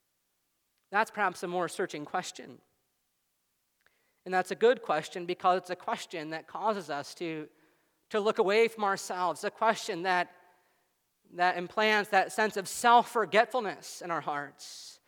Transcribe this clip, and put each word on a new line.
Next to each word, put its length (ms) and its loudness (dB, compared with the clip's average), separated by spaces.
That's 220 0
perhaps 320 -2
a 60 -4
more 180 -2
searching 380 -6
question. 560 -10
And 100 -8
that's 180 0
a 40 -6
good 260 4
question 440 -2
because 320 2
it's 120 -6
a 60 -6
question 540 -6
that 180 -8
causes 420 -2
us 260 -6
to, 340 -8
to 100 0
look 180 0
away 300 4
from 160 -4
ourselves, 580 -2
a 80 -4
question 520 0
that, 280 2
that 240 2
implants 540 2
that 200 2
sense 240 0
of 140 -6
self-forgetfulness 1300 2
in 100 -6
our 100 -2
hearts 880 -10